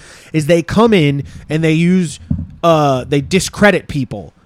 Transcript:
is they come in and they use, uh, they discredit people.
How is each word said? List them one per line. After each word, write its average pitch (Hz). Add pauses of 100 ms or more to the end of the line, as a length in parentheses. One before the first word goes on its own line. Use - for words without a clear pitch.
(320)
is 156
they 170
come 226
in 143 (240)
and 160
they 160
use, 170 (460)
uh, 147
they 143
discredit 185
people. 107 (120)